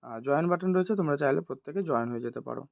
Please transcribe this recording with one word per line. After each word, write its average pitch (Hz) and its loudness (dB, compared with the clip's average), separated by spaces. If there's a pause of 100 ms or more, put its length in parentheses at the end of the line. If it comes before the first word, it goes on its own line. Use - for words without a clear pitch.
আহ, 120 -10
জয়েন 139 2
বাটন 180 2
রয়েছে, 185 2
তোমরা 156 2
চাইলে 143 2
প্রত্যেকে 151 -8
জয়েন 120 0
হয়ে 120 -4
যেতে 120 -6
পারো। 123 -8